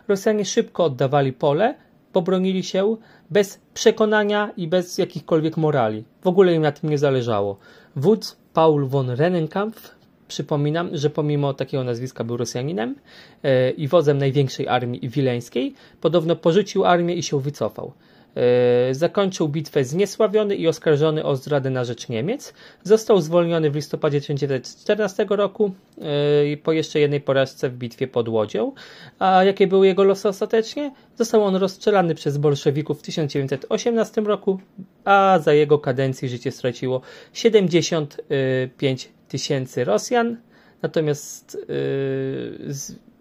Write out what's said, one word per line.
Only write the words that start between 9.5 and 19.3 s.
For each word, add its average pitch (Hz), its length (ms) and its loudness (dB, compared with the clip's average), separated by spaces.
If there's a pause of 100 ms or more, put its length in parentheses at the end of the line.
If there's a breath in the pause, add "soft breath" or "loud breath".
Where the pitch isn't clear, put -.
przypominam, 151 640 -4
że 147 160 -2
pomimo 147 440 -2
takiego 131 300 -6
nazwiska 123 400 -6
był 120 140 -6
Rosjaninem, 170 580 -6 (480 loud breath)
e, 131 280 2
i 151 160 -6
wodzem 147 300 4
największej 139 500 -2
armii 123 420 -2
wileńskiej, 135 640 -4 (280 loud breath)
podobno 165 340 0
porzucił 190 500 0
armię 175 300 2
i 170 80 -4
się 143 180 -4
wycofał. - 520 -8 (960 soft breath)
E, 131 60 -2
zakończył 175 540 0